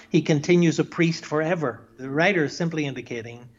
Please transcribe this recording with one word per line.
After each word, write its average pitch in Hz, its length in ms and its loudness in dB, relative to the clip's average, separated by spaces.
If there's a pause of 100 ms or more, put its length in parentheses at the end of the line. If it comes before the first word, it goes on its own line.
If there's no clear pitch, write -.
He 165 120 4
continues 165 580 4
a 151 40 2
priest 165 420 -2
forever." 151 640 -2 (100)
The 131 120 -10
writer 165 340 2
is 139 140 -4
simply 160 280 -2
indicating 120 600 -10 (120)